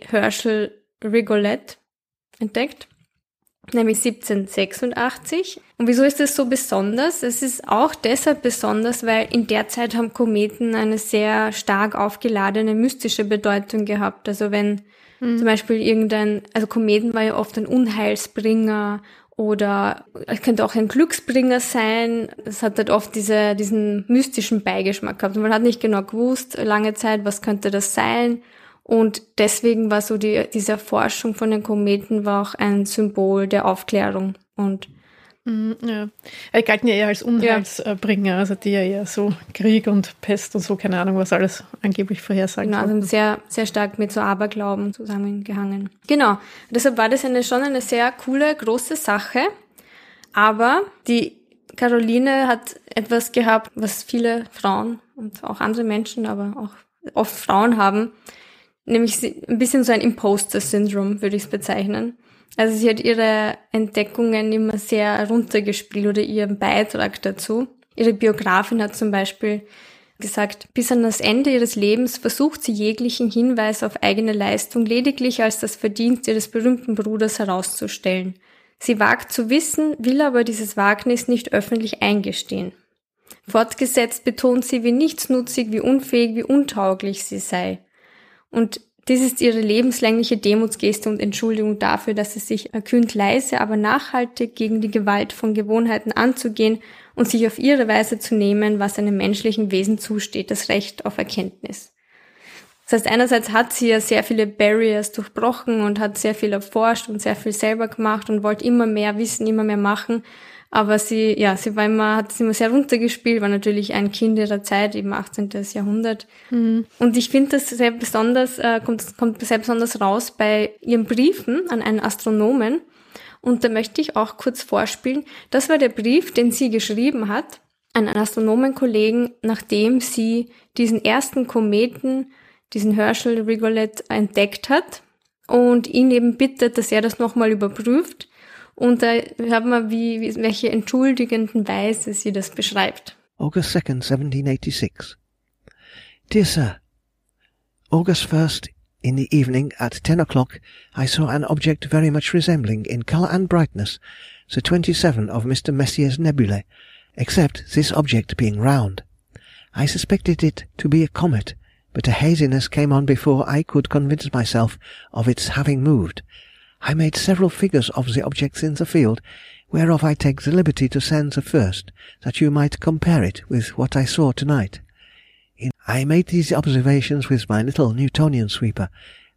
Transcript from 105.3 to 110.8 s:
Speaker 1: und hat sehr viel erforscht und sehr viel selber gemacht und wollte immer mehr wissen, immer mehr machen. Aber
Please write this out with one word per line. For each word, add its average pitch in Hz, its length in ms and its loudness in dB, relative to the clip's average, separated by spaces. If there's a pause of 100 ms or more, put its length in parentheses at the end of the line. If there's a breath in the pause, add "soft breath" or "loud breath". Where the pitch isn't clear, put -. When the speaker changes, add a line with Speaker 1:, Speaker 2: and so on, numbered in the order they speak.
Speaker 1:
und 208 180 0
hat 208 180 -4
sehr 214 160 0
viel 214 200 -2
erforscht 226 560 0
und 214 120 -6
sehr 214 140 -2
viel 214 160 -6
selber 220 380 -2
gemacht 220 400 -2
und 214 120 0
wollte 208 220 -2
immer 240 220 4
mehr 208 320 0
wissen, 220 300 -4
immer 220 180 0
mehr 208 100 0
machen. 214 480 -2 (460 loud breath)
Aber 214 280 2